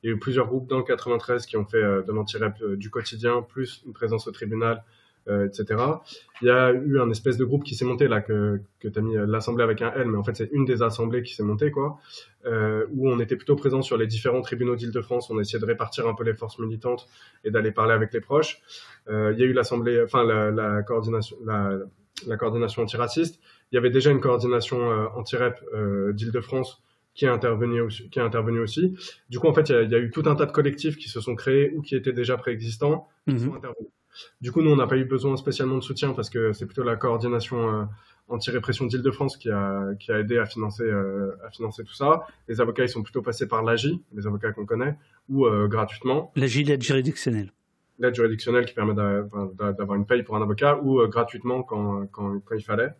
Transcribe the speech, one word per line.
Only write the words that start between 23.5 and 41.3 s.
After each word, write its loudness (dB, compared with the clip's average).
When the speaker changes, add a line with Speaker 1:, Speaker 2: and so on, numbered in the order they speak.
Speaker 1:
Il -2
y 6
avait 4
déjà 6
une 4
coordination, 0
euh, 0
anti-rep, -2
euh, 0
d'Île-de-France -4
qui 0
est 6
intervenue 0
aussi, -6
qui -4
est 0
intervenue 0
aussi. 0
Du -8
coup, 4
en 6
fait, 4
il 6
y 6
a, 6
il 2
y 2
a 6
eu 0
tout -4
un 6
tas 2
de -8
collectifs 0
qui -14
se -8
sont -6
créés 2
ou -4
qui -4
étaient -2
déjà 0
préexistants, -2
qui 0
Speaker 2:
Mhm. -2
Speaker 1:
sont -4
intervenus. -14
Du -8
coup, 4
nous, 6
on 8
n'a 4
pas 4
eu 2
besoin 0
spécialement -2
de -4
soutien -2
parce -6
que 0
c'est -6
plutôt -6
la 0
coordination, -2
euh, -2
anti-répression -2
d'Île-de-France 0
qui -4
a, -2
qui -6
a 2
aidé 0
à 2
financer, -6
euh, -2